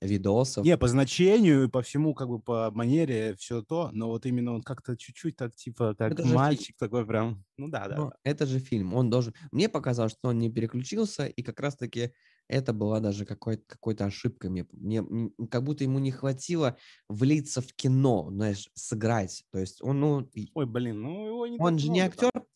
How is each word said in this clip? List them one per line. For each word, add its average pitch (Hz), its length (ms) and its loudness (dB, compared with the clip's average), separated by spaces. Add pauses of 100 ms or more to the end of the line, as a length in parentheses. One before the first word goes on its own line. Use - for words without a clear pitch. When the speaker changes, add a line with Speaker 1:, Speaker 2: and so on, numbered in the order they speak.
Speaker 1:
видосов. 104 680 2
Speaker 2:
Не, 170 100 6
по 127 100 2
значению 151 760 6
и 123 40 2
по 123 140 0
всему, 147 320 0
как 131 140 -6
бы 120 120 -4
по 113 300 0
манере, 117 640 2
всё 117 260 -6
то, 160 300 -4
но 113 160 -4
вот 117 180 -4
именно 123 260 0
он 113 100 -4
как-то 120 340 -8
чуть-чуть - 400 -8
так, 120 180 -8
типа, 113 400 -2
как 110 200 0
Speaker 1:
Это 170 100 -4
же 123 140 6
фильм. 143 260 4
Speaker 2:
мальчик - 140 -18
такой 113 280 -2
прям. 110 380 -2 (120)
Ну 143 120 -10
да, 113 200 -6
да, 147 80 -6
Speaker 1:
Но 147 140 -4
Speaker 2:
да. - 40 -20 (100)
Speaker 1:
это 147 220 0
же 131 140 0
фильм, 101 340 -2
он 123 160 4
должен... 120 240 2 (180)
Мне 196 160 2
показалось, 120 440 0
что - 180 -4
он 117 80 2
не 113 120 2
переключился, 127 760 -2
и - 160 -8
как - 180 -8
раз-таки 127 520 -4 (360)
это 131 240 0
была 107 280 0
даже 101 260 -2
какой-то, 107 400 -6
какой-то 104 400 -4
ошибкой. 98 440 -4
Мне, 90 220 -4
мне, 110 260 -4
м, 113 360 -4 (160)
как 127 140 0
будто 143 200 -2
ему 131 140 0
не 135 120 0
хватило 135 680 -2 (300)
влиться 131 520 2
в - 140 -10
кино, 131 560 4
знаешь, 101 440 -2
сыграть. 110 800 -2
То 95 60 -4
есть 92 240 -6
он, 139 180 0
ну, 143 220 2 (120)
и 104 220 -10
Speaker 2:
Ой, 143 100 -2
блин, 113 360 -4
ну 185 240 -8
его 233 220 -6
не 240 100 -10
Speaker 1:
он 165 200 2
Speaker 2:
так - 20 0
Speaker 1:
же 151 120 0
не 180 80 4
Speaker 2:
много 185 100 2
там. 247 200 2
Speaker 1:
актёр, - 20 -8 (240)